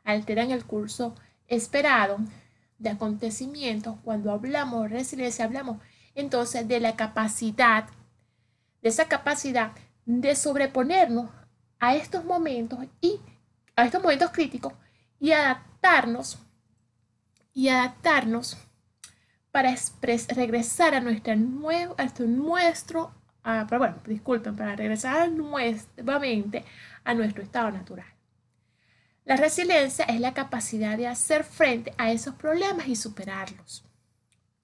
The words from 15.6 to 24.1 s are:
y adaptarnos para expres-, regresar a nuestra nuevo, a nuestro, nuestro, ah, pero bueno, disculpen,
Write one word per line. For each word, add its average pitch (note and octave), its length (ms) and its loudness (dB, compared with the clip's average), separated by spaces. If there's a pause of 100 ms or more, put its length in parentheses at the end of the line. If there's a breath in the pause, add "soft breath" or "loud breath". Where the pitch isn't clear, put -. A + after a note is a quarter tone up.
y C4 160 2
adaptarnos B3+ 880 2 (920 loud breath)
para C4 200 4
expres-, B3 640 -2
regresar B3 600 2
a C4 60 0
nuestra A3+ 360 -2
nuevo, D4+ 640 -2
a - 40 -2
nuestro, B3+ 240 -4
nuestro, E4 880 0 (280)
ah, A3 260 -2
pero A#3+ 120 0
bueno, A3 160 0 (100)
disculpen, G#3+ 500 -4